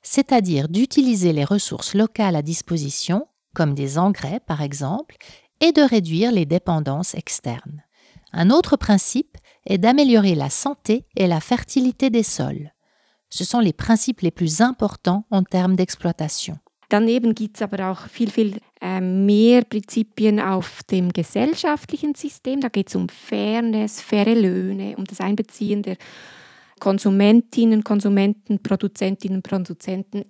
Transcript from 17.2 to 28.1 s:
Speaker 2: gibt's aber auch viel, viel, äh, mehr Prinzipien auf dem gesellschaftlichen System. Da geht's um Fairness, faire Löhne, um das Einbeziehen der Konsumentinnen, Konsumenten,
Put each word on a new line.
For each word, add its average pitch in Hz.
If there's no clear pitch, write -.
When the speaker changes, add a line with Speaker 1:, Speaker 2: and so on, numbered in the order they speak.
Speaker 2:
gibt's 214
aber 190
auch -
viel, 226
viel, 214
äh, 185
mehr 208
Prinzipien 214
auf 190
dem 180
gesellschaftlichen 294
System. 277
Da 254
geht's 196
um 180
Fairness, 214
faire 208
Löhne, 196
um 190
das 190
Einbeziehen 208
der 190
Konsumentinnen, 208
Konsumenten, 202